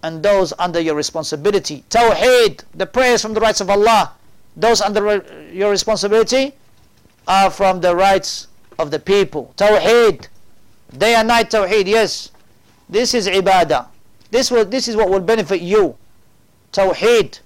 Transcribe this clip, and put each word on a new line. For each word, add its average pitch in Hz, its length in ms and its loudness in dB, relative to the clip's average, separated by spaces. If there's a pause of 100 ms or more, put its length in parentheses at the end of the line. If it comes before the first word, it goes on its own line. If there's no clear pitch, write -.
and 160 180 -10
those 196 380 0
under 175 200 -2
your 160 140 -2
responsibility. 151 960 -6
Tawheed, 226 720 2 (120)
the 185 100 -6
prayers 247 380 0
from 220 100 -8
the 214 60 -2
rights 214 220 0
of 190 100 -4
Allah, 202 400 2 (440)
those 214 260 0
under 208 200 -2
re-, 190 500 -4
your 196 200 -2
responsibility 220 840 0 (760)
are 190 220 2
from 185 320 -2
the 175 140 2
rights 196 500 0 (320)
of 151 140 -6
the 156 80 -6
people. 190 580 -2
Tawheed, 214 720 2 (680)
day 214 200 0
and 226 120 2
night 233 220 0
Tawheed, 202 380 0
yes. 208 420 -2 (580)
This 226 280 -2
is 202 120 -2
ibadah. 180 600 2 (420)
This 247 220 -2
will, 233 120 2
this 220 240 -4
is 226 80 -6
what 208 140 2
will 190 120 0
benefit 196 380 -2
you. 175 380 0 (760)
Tawheed. 196 760 0